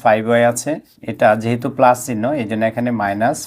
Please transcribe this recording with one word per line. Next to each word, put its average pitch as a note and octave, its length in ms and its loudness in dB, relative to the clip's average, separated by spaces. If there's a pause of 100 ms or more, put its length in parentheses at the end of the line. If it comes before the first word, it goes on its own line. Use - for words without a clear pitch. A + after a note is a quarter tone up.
ফাইভ A2 240 4
ওয়াই A#2 220 4
আছে, A#2+ 220 -4 (380)
এটা A2+ 180 2 (140)
যেহেতু A#2+ 340 -2
প্লাস B2 200 4 (100)
চিহ্ন A2 180 -4 (160)
এই A2+ 80 -4
জন্য A2 220 -4
এখানে A#2+ 200 -4 (120)
মাইনাস G#2 440 -2